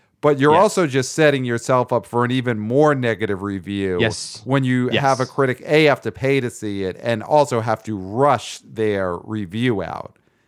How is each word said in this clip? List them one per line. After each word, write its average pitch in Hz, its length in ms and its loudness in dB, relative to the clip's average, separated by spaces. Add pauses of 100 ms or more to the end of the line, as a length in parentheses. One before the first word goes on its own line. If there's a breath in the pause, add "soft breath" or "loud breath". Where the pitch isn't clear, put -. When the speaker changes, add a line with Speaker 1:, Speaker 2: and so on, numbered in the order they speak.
(220)
Speaker 1:
but 147 180 4
you're 147 140 6
Speaker 2:
Yes. 175 80 6
Speaker 1:
also 196 260 2
just 131 260 -2
setting 143 300 4
yourself 123 480 0
up 120 140 0
for 120 180 0
an 123 80 0
even 123 280 -2
more 139 360 4
negative 110 460 -2
review 98 580 -4
Speaker 2:
Yes. - 460 -4
Speaker 1:
when 135 180 0
you 127 280 0
Speaker 2:
Yes. 110 100 0
Speaker 1:
have 135 180 2
a 127 60 0
critic, 127 400 -2
A, 156 200 4
have 139 160 4
to 110 100 -6
pay 135 280 0
to 120 100 -4
see 101 340 -6
it 92 180 -6
and 117 220 -2
also 139 380 2
have 110 220 -4
to 110 140 -6
rush 113 640 -2
their 98 580 -2
review 107 680 -4
out, - 340 -12 (300)